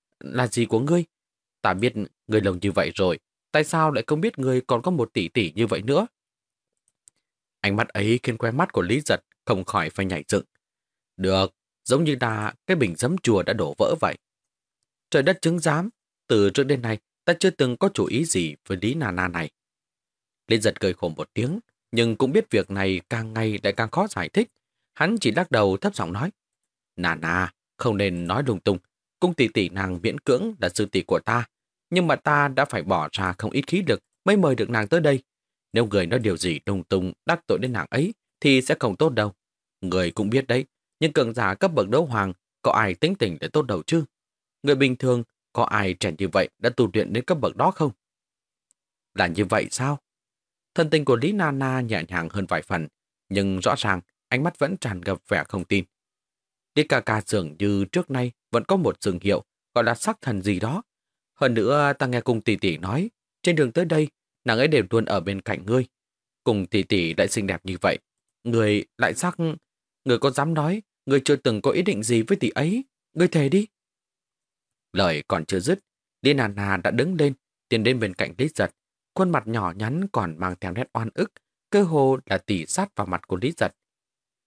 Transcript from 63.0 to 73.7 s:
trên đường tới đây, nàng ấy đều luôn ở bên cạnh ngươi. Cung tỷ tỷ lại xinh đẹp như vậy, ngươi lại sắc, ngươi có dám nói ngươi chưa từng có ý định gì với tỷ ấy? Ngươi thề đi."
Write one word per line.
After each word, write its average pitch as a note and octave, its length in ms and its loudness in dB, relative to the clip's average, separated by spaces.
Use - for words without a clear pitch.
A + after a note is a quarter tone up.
trên F3 140 2
đường C3+ 160 2
tới F3 120 0
đây, D#3 240 2
nàng A#2 140 2
ấy C#3 100 4
đều C#3 220 2
luôn A2+ 140 2
ở G2 160 0
bên G2 200 -4
cạnh G2 260 -8
ngươi. B2 200 0
Cung G#2 220 0
tỷ G2+ 160 0
tỷ E2+ 320 0
lại G2 140 2
xinh G2+ 180 -2
đẹp F#2 180 -4
như F#2 160 -6
vậy, E2 180 0
ngươi A2 400 2
lại A#2+ 160 0
sắc, - 220 -4
ngươi B2 140 2
có C#3 120 2
dám D3 240 -2
nói E3 280 -2
ngươi C#3 180 2
chưa D3 120 4
từng A2 260 -2
có C#3 80 2
ý F#3+ 120 2
định F3+ 200 -2
gì A2+ 200 2
với G3+ 140 0
tỷ - 140 0
ấy? G3 340 -2
Ngươi F3 160 2
thề D3 200 2
đi." G3 180 2